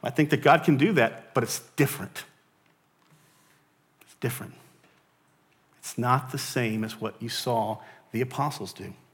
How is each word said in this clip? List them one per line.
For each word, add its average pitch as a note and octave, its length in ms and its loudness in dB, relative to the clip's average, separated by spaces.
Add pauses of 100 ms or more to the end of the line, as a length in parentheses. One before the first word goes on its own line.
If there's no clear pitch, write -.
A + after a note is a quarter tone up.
I B2+ 80 -2
think D3 180 2
that C#3+ 140 0
God D3+ 200 8
can D3+ 140 6
do F3+ 160 4
that, - 400 0
but A#2+ 100 2
it's - 160 -6 (160)
different. - 500 -2 (1800)
It's - 180 -20
different. A#2+ 340 -6 (1300)
It's - 180 -12
not B2+ 340 2
the D#3 60 -6
same A2 460 -2
as A2 180 -8
what G#2+ 180 -6
you A#2 100 -8
saw A2 500 -2 (320)
the A2+ 100 -2
apostles B2+ 500 -4
do. - 220 -14 (200)